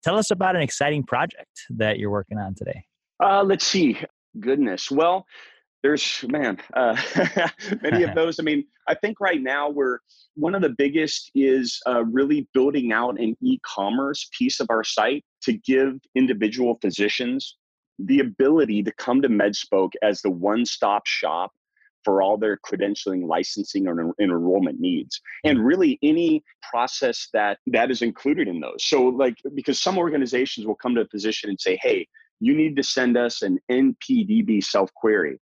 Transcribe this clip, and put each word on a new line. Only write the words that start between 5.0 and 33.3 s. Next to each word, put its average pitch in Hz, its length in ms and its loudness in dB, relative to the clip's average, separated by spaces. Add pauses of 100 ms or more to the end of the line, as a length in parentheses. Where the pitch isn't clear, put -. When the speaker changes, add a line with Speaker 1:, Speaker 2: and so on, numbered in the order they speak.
Speaker 2:
there's, - 460 0
man, 127 300 -2 (160)
uh, 120 220 2 (200)
<laughs> 185 680 -2
many 170 220 2
of 160 100 -4
Speaker 1:
<laughs> - 0 -
Speaker 2:
those. 165 240 0
I 160 60 -4
mean, 147 200 0 (220)
I 156 80 2
think 208 240 -4
right 175 240 0
now 143 260 -2
we're, 135 300 -2 (380)
one 160 180 -2
of 196 80 0
the 156 60 2
biggest 143 680 -2
is, 135 500 2
uh, 120 200 0
really 139 500 0
building 131 380 2
out 120 260 0
an 117 240 -2
e-commerce 127 840 -2 (100)
piece 127 220 0
of 120 100 -4
our 110 140 0
site 123 400 0 (180)
to 127 100 0
give 131 440 0 (180)
individual 117 680 2
physicians 110 760 -2 (420)
the 135 220 2
ability 127 640 2
to 107 80 -4
come 127 300 0
to 135 60 2
MedSpoke 101 720 0
as 104 220 0
the 101 80 0
one-stop 104 760 0
shop 85 440 -4 (540)
for 98 180 4
all 101 160 2
their 107 260 0
credentialing, 95 640 -4
licensing, 92 640 -2
or 85 120 -4
en-, 82 200 -4
enrollment 90 580 0
needs. 87 420 -4 (220)
And 135 220 2
really 151 380 2
any 156 420 2 (180)
process 123 680 -4
that, 104 340 0
that 120 240 2
is 123 100 0
included 135 460 0
in 87 140 -6
those. 65 240 -8
So, 139 180 2
like, 127 320 2 (200)
because 135 260 -2
some 190 180 0
organizations 131 680 0
will 107 100 -2
come 123 180 -2
to 117 60 2
a 107 80 -2
physician 107 420 -4
and 95 100 -6
say, - 220 0
"Hey, 104 240 2 (360)
you 127 120 4
need 156 220 2
to 139 60 0
send 123 360 2
us 120 240 -2